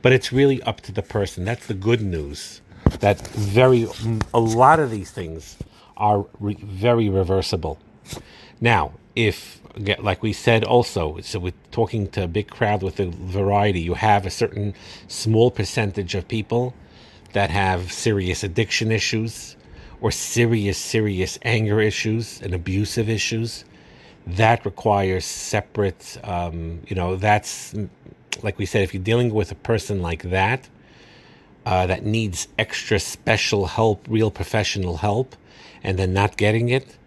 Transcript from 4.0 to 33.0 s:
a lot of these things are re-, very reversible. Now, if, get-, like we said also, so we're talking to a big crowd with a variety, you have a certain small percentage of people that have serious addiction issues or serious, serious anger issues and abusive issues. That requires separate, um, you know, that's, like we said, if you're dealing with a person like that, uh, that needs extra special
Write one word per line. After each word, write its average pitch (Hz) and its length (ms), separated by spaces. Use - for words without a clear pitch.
a 117 60
lot 123 400
of 135 120
these 101 200
things 80 460
are 104 280
re-, 101 220
very 104 480
reversible. 92 720
Now, 98 320
if, - 440
get-, 104 200
like 98 180
we 110 120
said 113 300
also, 92 580
so - 180
we're 87 140
talking 110 380
to 101 140
a 87 40
big 101 200
crowd 104 360
with 95 160
a 95 80
variety, 98 760
you 87 140
have 101 300
a 92 40
certain 104 460
small 110 420
percentage 101 640
of 92 140
people 120 480
that 101 160
have 92 420
serious 98 520
addiction 110 480
issues 110 640
or 107 120
serious, 113 680
serious 101 640
anger 110 400
issues 110 640
and 92 100
abusive 98 560
issues. 113 560
That 110 380
requires 98 600
separate, - 1000
um, 85 640
you 95 80
know, 92 200
that's, 104 580
like 104 160
we 101 60
said, 104 180
if 90 100
you're 95 80
dealing 117 320
with 104 180
a 98 40
person 104 460
like 85 220
that, 95 460
uh, 92 220
that 90 180
needs 107 420
extra - 400
special - 640